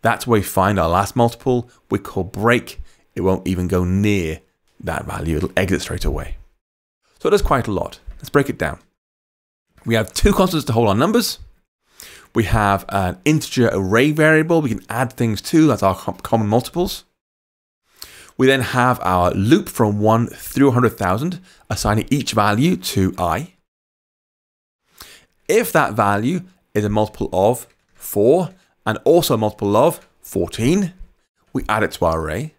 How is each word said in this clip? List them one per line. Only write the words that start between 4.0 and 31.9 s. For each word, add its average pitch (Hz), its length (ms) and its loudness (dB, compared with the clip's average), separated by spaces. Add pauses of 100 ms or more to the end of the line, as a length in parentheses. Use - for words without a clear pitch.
that 80 260 -8
value. 76 320 -4
It'll - 180 -4
exit 95 260 0
straight - 240 -8
away. - 320 -4 (840)
So - 80 -2
it 160 40 4
does 202 100 4
quite 127 260 0
a 110 40 -4
lot. - 280 -6 (180)
Let's - 120 -16
break 139 200 2
it - 80 -8
down. 76 220 -6 (1040)
We 113 100 0
have - 180 -2
two 202 200 4
constants 170 320 0
to - 80 -2
hold 113 140 4
our 98 80 2
numbers. 175 440 0 (960)
We 113 120 2
have 101 440 0
an 92 360 -2
integer 143 480 2
array 107 380 2
variable 160 500 2
we 139 80 -2
can 110 200 -6
add 123 240 -4
things 110 300 -2
to. 160 240 4
That's 110 160 0
our 95 120 2
com-, - 220 -8
common 110 300 -2
multiples. 131 560 -2 (1300)
We 131 100 4
then 131 140 4
have 123 400 0
our 90 300 2
loop 139 380 2
from 104 300 -2
one 110 280 2
through - 420 0
a - 20 2
hundred 120 260 2
thousand, 117 440 -4 (280)
assigning 107 400 -2
each 139 220 -2
value 110 440 2
to - 420 -2
I. 90 360 -4 (1900)
If 214 260 2
that 143 200 2
value 110 480 0 (320)
is 104 120 0
a 101 40 0
multiple 107 440 -2
of 101 340 2 (260)
four 139 600 0 (320)
and 110 180 -2
also 160 300 4
a 117 40 0
multiple 104 380 0
of 147 320 2 (140)
fourteen, 131 720 -2 (600)
we 135 140 -6
add 107 160 0
it - 100 -2